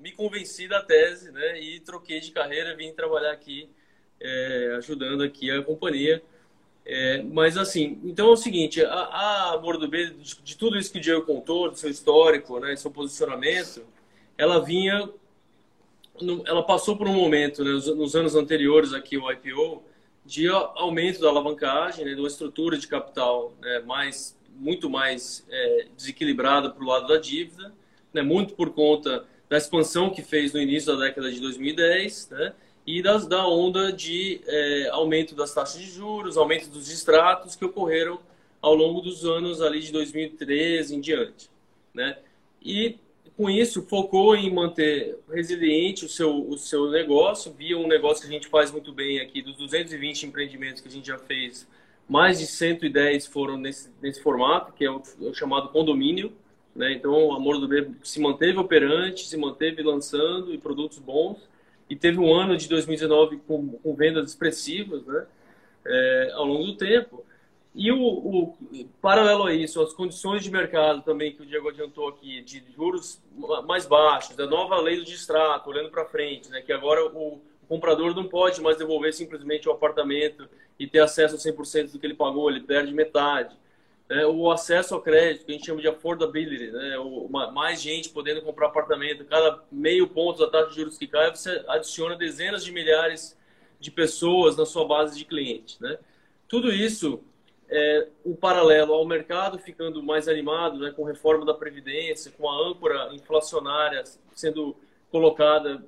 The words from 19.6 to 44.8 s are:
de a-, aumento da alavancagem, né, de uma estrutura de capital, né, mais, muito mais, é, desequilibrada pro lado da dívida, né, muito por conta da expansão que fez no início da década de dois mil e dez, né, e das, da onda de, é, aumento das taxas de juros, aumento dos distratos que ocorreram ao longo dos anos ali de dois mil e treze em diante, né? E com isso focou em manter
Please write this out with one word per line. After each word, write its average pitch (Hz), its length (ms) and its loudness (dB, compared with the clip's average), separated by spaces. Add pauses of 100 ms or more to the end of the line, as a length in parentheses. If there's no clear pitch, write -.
de 160 240 -2
a-, 190 280 0
aumento 170 440 -2
da 156 60 6
alavancagem, 147 760 0
né, 139 80 -6
de 139 60 -10
uma 143 80 -4
estrutura 156 500 -4
de 139 100 -10
capital, 123 720 -2
né, 123 200 -4
mais, 135 580 -8 (160)
muito 147 340 -4
mais, 131 600 -4
é, 120 460 0
desequilibrada 139 720 0
pro 135 160 -12
lado 127 220 0
da 156 100 6
dívida, 170 560 -6 (400)
né, 156 80 -2
muito 180 340 0
por 160 140 -2
conta 147 560 2 (240)
da 147 80 4
expansão 170 520 2
que 190 120 -8
fez 147 320 0
no 147 80 0
início 143 340 0
da 135 100 0
década 135 240 -4
de 123 100 -8
dois 127 180 -6
mil 139 160 -4
e - 20 -6
dez, 180 540 0
né, 151 240 -6 (340)
e 170 140 -4
das, 196 260 4
da 185 180 2
onda 185 460 2
de, 175 560 -6
é, 143 420 0
aumento 156 460 0
das 147 180 -4
taxas 151 280 -4
de 190 100 -16
juros, 190 460 -6
aumento 156 320 2
dos 143 180 -16
distratos 165 720 4
que 185 80 -6
ocorreram 170 540 -2 (420)
ao 151 120 6
longo 165 280 4
dos 175 240 -10
anos 170 360 -2
ali 156 200 0
de 156 100 -12
dois 151 220 -4
mil 156 140 -4
e - 20 -10
treze 151 640 -2
em 139 60 -6
diante, 139 480 -4 (440)
né? 131 240 -6 (440)
E 220 360 -2 (400)
com 208 120 0
isso 214 340 2
focou 196 520 4
em 196 160 0
manter 160 640 0 (140)